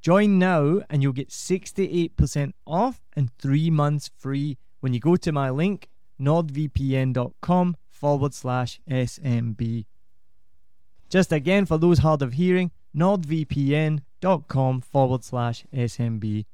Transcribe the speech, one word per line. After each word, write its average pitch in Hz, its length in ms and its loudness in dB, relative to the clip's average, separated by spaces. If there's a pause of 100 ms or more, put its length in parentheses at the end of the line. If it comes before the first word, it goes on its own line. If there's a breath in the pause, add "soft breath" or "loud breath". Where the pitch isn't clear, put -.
Join 196 380 4
now 180 500 4
and 143 140 0
you'll 139 100 2
get 131 180 -8
sixty-eight - 840 -4
percent 143 380 -2 (120)
off 214 360 -4 (100)
and 135 240 -2
three 147 340 0
months 147 460 0
free 139 400 -6 (240)
when 131 140 -2
you 120 60 -2
go 170 160 4
to 170 160 -2
my 139 180 0
link, 175 400 -2 (280)
nordvpn 139 960 0
dot 123 200 -2 (100)
com 180 340 0 (140)
forward 143 420 0
slash 127 560 -4
S 127 340 -4
M 120 300 -2
B. 113 340 -6 (1200)
Just 185 200 2
again, 170 360 2
for 160 100 0
those 170 220 6
hard 151 240 2
of 123 100 -4
hearing, 180 380 2 (260)
nordvpn 156 1040 0 (220)
dot 180 260 0
com 131 320 0
forward 127 440 0
slash 120 500 -4
S 120 260 -4
M 117 180 -2
B. 107 360 -4